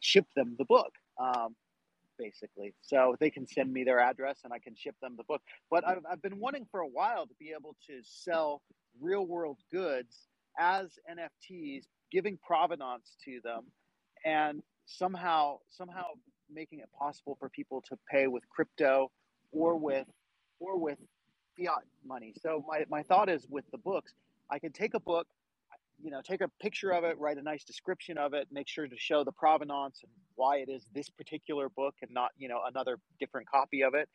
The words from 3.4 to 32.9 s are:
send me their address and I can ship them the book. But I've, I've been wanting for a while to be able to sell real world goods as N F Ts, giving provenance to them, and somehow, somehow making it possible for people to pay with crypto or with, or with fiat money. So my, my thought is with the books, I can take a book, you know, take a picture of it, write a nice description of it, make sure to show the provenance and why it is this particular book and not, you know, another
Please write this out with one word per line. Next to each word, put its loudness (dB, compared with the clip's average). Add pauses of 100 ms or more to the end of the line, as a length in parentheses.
send -2
me -2
their 6
address 2
and -14
I -8
can -20
ship -10
them -10
the -14
book. -4 (300)
But 4
I've, 0
I've -6
been -6
wanting -4
for -4
a -4
while 0
to -16
be -14
able -18 (100)
to -14
sell -2 (400)
real 0
world -4 (140)
goods -4 (320)
as 0 (100)
N -12
F -10 (100)
Ts, -12 (240)
giving 0
provenance 0
to -12
them, -6 (600)
and 2 (240)
somehow, 0 (100)
somehow -12 (500)
making -14
it -18
possible -6
for -8
people -8
to -8 (140)
pay 4
with -2
crypto 4 (440)
or 2
with, 0 (520)
or -4
with -2 (600)
fiat -2 (220)
money. -12
So -2
my, -2
my -2
thought 8
is 0
with -6
the -8
books, -4 (380)
I -4
can -8
take -4
a -2
book, -2 (720)
you -10
know, -8
take -6
a 0 (120)
picture -2
of 4
it, 0
write -2
a -10
nice -6
description -8
of 0
it, -2
make -8
sure -6
to -14
show 2
the -2
provenance 2
and -20 (240)
why 4
it -4
is -10
this -6
particular -6
book -4
and -12
not, 0
you -10
know, -2
another -4 (220)